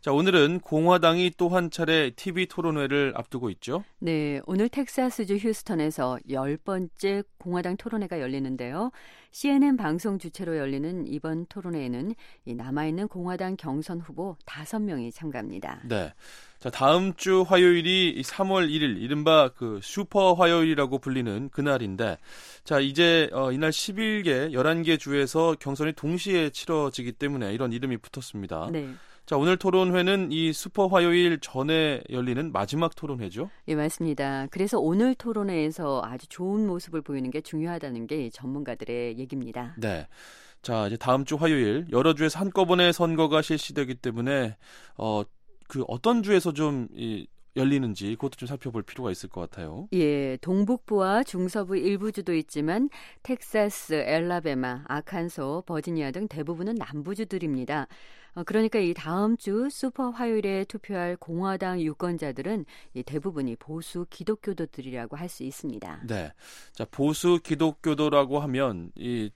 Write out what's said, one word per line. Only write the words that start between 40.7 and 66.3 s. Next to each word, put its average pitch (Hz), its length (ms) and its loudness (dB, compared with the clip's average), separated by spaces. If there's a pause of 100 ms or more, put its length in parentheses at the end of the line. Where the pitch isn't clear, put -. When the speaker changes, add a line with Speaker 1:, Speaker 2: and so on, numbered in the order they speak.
Speaker 1:
이제 113 100 -2
다음 131 260 2
주 151 120 -2
화요일 143 580 2
여러 143 220 6
주에서 156 240 0
한꺼번에 180 520 4
선거가 160 500 4
실시되기 143 540 -2
때문에, 120 600 -2 (400)
어, 107 260 0 (440)
그 131 200 -4
어떤 226 360 2
주에서 185 280 4
좀 143 440 0
이, 110 320 -6 (280)
열리는지 120 600 0
그것도 135 220 -6
좀 123 100 -10
살펴볼 120 340 -6
필요가 113 300 -6
있을 95 180 -8
것 92 120 -8
같아요. 87 520 -10
Speaker 2:
예, 143 480 2
동북부와 202 800 2
중서부 185 560 -2
일부 196 340 0
주도 180 220 -4
있지만 165 560 0 (320)
텍사스, 208 720 -2
엘라베마, 147 920 0
아칸소, 165 800 -4
버지니아 160 420 -2
등 185 180 -6
대부분은 165 460 -4
남부주들입니다. 151 1120 -4 (480)
어, 175 120 -8
그러니까 220 340 2
이 175 160 2
다음 202 420 0
주 226 320 -2
슈퍼 262 400 -4
화요일에 220 540 0
투표할 180 540 -6
공화당 180 640 -2
유권자들은 160 840 -2 (300)
이 127 80 -6
대부분이 143 540 -4
보수 165 520 -10
기독교도들이라고 143 1080 -6
할 175 120 -10
수 - 140 -12
있습니다. 107 640 -10
Speaker 1:
네, 95 260 -6 (380)